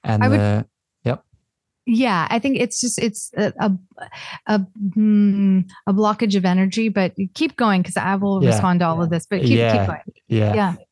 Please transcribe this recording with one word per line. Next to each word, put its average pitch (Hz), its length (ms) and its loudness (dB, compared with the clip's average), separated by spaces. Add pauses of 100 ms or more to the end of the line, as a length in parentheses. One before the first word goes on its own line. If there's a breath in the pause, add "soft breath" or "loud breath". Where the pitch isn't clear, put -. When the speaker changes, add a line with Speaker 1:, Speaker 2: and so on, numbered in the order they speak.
Speaker 1:
and 110 220 0
Speaker 2:
I 262 40 4
would 285 120 4
Speaker 1:
the, 104 260 0 (380)
yep. 120 200 -4 (600)
Speaker 2:
Yeah, 226 440 0
I 233 80 -2
think 269 200 -2
it's 226 220 -4
just, 240 180 -6
it's - 380 -6
a, 208 240 -2
a, 208 120 0 (760 loud breath)
a, 202 200 0 (300)
mm, 202 680 4 (220 loud breath)
a 202 80 0
blockage 208 420 0
of 185 80 0
energy, 190 460 0
but 190 240 -2 (200)
keep 311 220 -4
going 202 260 2
'cause - 140 -6
I 190 200 -2
will 196 260 0
Speaker 1:
Yeah. 123 80 4
Speaker 2:
respond 113 300 2
to 175 60 2
all 165 160 -2
of 170 80 -2
this, 165 160 -4
but 196 160 -4
keep, 117 160 4
Speaker 1:
Yeah. 113 200 2
Speaker 2:
keep 98 80 0
going. - 140 -6 (260)
Speaker 1:
Yeah. 107 280 0
Speaker 2:
Yeah. 196 200 0 (160)